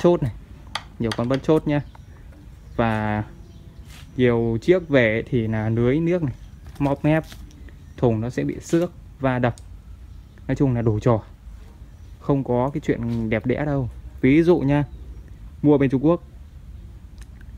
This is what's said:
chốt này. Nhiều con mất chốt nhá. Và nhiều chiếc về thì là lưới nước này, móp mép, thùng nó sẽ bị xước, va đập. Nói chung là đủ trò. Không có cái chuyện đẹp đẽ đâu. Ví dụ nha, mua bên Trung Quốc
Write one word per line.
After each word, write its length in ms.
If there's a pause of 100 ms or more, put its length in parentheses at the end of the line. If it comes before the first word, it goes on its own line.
chốt 220
này. 80 (680)
Nhiều 180
con 120
mất 140
chốt 240
nhá. 140 (960)
Và 480 (920)
nhiều 440
chiếc 280
về 400
thì 180
là 220
lưới 300
nước 240
này, 100 (460)
móp 260
mép, 180 (720)
thùng 240
nó 80
sẽ 140
bị 160
xước, 320 (280)
va 200
đập. 160 (920)
Nói 80
chung 200
là 60
đủ 180
trò. 220 (1040)
Không 180
có 300
cái 80
chuyện 480
đẹp 160
đẽ 200
đâu. 240 (320)
Ví 220
dụ 160
nha, 240 (800)
mua 160
bên 120
Trung 160
Quốc 160 (1400)